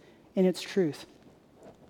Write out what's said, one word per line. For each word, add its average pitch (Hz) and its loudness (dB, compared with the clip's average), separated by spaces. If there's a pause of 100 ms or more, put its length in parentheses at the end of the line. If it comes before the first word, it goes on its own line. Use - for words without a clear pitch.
(340)
in 185 4
its 185 2
truth. - -2 (840)